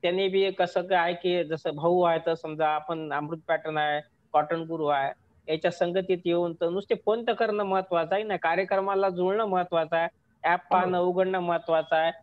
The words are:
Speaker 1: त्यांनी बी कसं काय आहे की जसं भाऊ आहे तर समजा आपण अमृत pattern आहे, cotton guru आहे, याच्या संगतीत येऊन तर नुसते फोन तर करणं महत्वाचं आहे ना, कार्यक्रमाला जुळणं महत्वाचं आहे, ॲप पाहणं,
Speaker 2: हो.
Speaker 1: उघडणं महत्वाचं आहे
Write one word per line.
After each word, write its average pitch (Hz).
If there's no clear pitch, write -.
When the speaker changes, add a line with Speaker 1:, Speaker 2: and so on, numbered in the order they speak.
Speaker 1:
त्यांनी 185
बी 190
कसं 180
काय 185
आहे 170
की 175
जसं 156
भाऊ 170
आहे 165
तर 165
समजा 156
आपण 151
अमृत 147
pattern 160
आहे, 151
cotton 151
guru 160
आहे, 139
याच्या 160
संगतीत 180
येऊन 175
तर 165
नुसते 196
फोन 226
तर 233
करणं 208
महत्वाचं 185
आहे 214
ना, 202
कार्यक्रमाला 190
जुळणं 185
महत्वाचं 175
आहे, 165
ॲप 175
पाहणं, 180
Speaker 2:
हो. 175
Speaker 1:
उघडणं 185
महत्वाचं 165
आहे 160